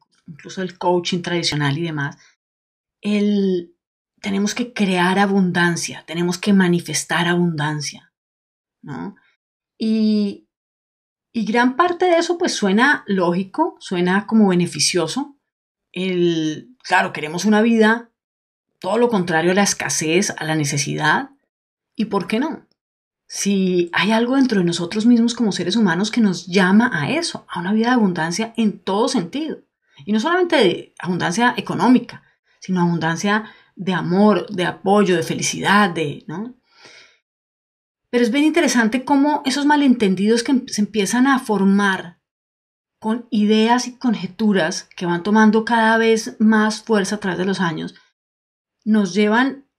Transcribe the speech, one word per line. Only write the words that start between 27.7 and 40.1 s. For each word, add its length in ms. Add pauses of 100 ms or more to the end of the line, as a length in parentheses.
vida 160
de 60
abundancia 640
en 200
todo 300
sentido. 540 (440)
Y 60
no 80
solamente 380
de 420
abundancia 560
económica, 680 (360)
sino 220
abundancia 680 (280)
de 160
amor, 560
de 160
apoyo, 500
de 80
felicidad, 680
de, 360
¿no? 280 (1500)
Pero 120
es 100
bien 120
interesante 600
cómo 400
esos 200
malentendidos 800